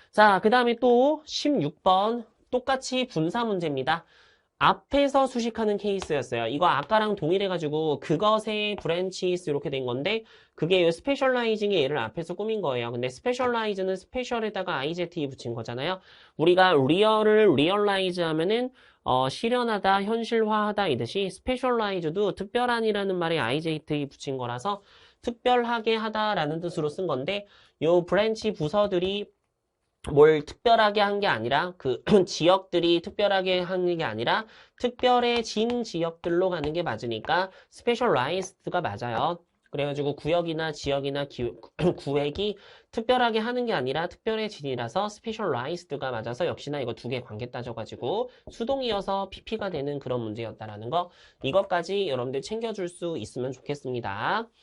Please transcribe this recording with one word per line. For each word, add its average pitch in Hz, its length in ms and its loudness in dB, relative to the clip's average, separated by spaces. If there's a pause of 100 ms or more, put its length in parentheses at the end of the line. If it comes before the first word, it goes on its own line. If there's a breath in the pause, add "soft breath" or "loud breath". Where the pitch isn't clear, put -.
(120)
자, 208 300 6
그 214 80 4
다음에 240 260 4
또 254 500 4
십육 214 580 -2
번 208 420 2 (240)
똑같이 254 580 -2
분사 175 380 -2
문제입니다. 160 600 -2 (580 soft breath)
앞에서 269 600 4
수식하는 226 520 -2
케이스였어요. 156 680 -2
이거 143 220 2
아까랑 208 480 2
동일해가지고 160 840 0
그것의 214 760 0
브랜치스 180 760 -2
이렇게 139 220 -2
된 131 160 -4
건데 175 360 -2 (300 loud breath)
그게 180 300 2
요 165 80 6
스페셜라이징의 226 880 0
얘를 139 160 0
앞에서 165 380 -6
꾸민 214 260 -4
거예요. 123 300 -2
근데 127 180 -2
스페셜라이즈는 220 840 -2
스페셜에다가 208 840 -4
아이제티 165 520 -4
붙인 123 260 -8
거잖아요. 131 440 -6 (380 loud breath)
우리가 180 380 6 (120)
리얼을 214 680 6
리얼라이즈 185 640 2
하면은, 180 480 0 (340 soft breath)
어, 131 260 2
실현하다, 214 720 0
현실화하다 214 840 0
이듯이 147 420 -2
스페셜라이즈도 208 1040 -2
특별한이라는 214 800 0
말에 165 240 0
아이제티 147 720 -2
붙인 - 280 -8
거라서 123 460 -4 (400 soft breath)
특별하게 233 720 0
하다라는 214 680 -2
뜻으로 165 260 -4
쓴 175 200 -4
건데 170 400 -4 (340 loud breath)
요 170 240 4
브랜치 214 480 0
부서들이 196 720 0 (840)
뭘 147 340 8
특별하게 214 580 4
한 202 180 2
게 202 80 0
아니라 139 500 0
그 127 280 -2
<clears throat> 185 200 6
지역들이 170 760 2
특별하게 190 580 0
하는 180 380 -2
게 160 60 -4
아니라 139 440 -2 (320 loud breath)
특별해진 240 1040 0
지역들로 170 640 -2
가는 156 240 -4
게 170 80 -2
맞으니까 123 720 -2 (180 loud breath)
스페셜라이즈드가 180 1120 -2
맞아요. 120 640 -4 (260)
그래가지고 143 460 -2
구역이나 160 560 -2
지역이나 139 540 -4
기-, 123 280 -6 (240)
<clears throat> 160 200 0
구획이 147 600 -2 (340 loud breath)
특별하게 240 480 2
하는 240 280 -2
게 214 60 -2
아니라 147 340 -2
특별해진이라서 190 1000 -4
스페셜라이즈드가 147 1040 -6
맞아서 117 360 -4
역시나 139 340 -6
이거 117 120 -6
두 120 140 -12
개 123 140 -4
관계 117 300 -12
따져가지고 123 800 -6 (180 loud breath)
수동이어서 202 800 -4
피피가 214 400 -8
되는 143 300 -6
그런 123 220 -4
문제였다라는 107 680 -10
거 175 220 -2 (320 loud breath)
이것까지 185 640 0
여러분들 131 340 -4
챙겨줄 220 480 -6
수 170 300 -6
있으면 123 320 -6
좋겠습니다. 131 1000 -6 (140 soft breath)